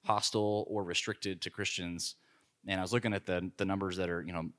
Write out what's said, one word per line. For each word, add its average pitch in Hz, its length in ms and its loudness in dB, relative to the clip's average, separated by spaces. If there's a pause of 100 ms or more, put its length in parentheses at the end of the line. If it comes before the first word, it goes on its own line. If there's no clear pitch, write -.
hostile 104 640 2
or 104 160 -2
restricted 90 580 -2
to 90 80 -6
Christians. 87 680 -4 (520)
And 95 100 2
I 92 40 0
was 92 100 0
looking 117 220 4
at 98 120 -2
the, 90 300 0
the 101 80 0
numbers 95 320 2
that 90 140 0
are, 85 120 0
you 90 100 -6
know 82 260 -2